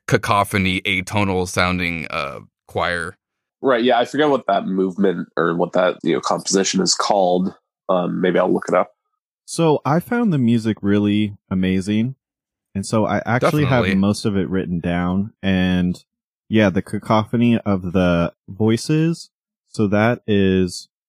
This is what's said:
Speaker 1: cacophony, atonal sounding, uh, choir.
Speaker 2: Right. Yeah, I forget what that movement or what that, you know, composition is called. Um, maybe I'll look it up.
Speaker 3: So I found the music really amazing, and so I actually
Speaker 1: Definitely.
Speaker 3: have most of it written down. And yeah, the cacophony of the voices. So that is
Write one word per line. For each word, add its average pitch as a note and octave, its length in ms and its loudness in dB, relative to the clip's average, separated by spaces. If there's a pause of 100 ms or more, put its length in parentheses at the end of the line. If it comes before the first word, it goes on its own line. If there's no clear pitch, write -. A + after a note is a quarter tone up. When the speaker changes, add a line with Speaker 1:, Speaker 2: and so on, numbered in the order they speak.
Speaker 1:
cacophony, G2+ 720 0
atonal F#2+ 640 -2
sounding, F2+ 640 -2
uh, C#2 300 -8 (260)
choir. F2 500 -4 (460)
Speaker 2:
Right. A#2+ 220 2
Yeah, B2 140 4
I B2 60 2
forget C#3+ 260 0
what C3 180 0
that G2 180 0
movement F#2+ 680 -2
or E2 180 0
what F2 200 -2
that, F#2 280 0
you D#2+ 120 2
know, C2 60 -2
composition F#2+ 600 -2
is F2+ 140 2
called. F#2 600 0 (340)
Um, F2 320 -2
maybe F2+ 180 2
I'll F#2 140 2
look F#2 160 -4
it F2+ 60 -2
up. F2+ 180 0 (540)
Speaker 3:
So D#3+ 380 2
I D3+ 160 2
found A#3+ 320 0
the D3 60 2
music A2+ 420 2
really G#2 560 2 (140)
amazing, F#2+ 640 0 (600)
and G2 120 -6
so A2 180 0
I G2+ 220 -2
actually C#3 380 0
Speaker 1:
Definitely. A#2+ 260 2
Speaker 3:
have G2 80 2
most G2+ 260 2
of G2+ 140 0
it F2 100 -2
written F2 320 -2
down. F2+ 640 -2
And F2+ 600 0 (460)
yeah, G#2+ 220 4
the F#2 100 -2
cacophony A2+ 800 0
of F#2+ 340 -2
the F2 400 2 (160)
voices. A#2 800 -2 (400)
So A2 200 -2
that G#2+ 380 2
is F#2+ 640 2 (200)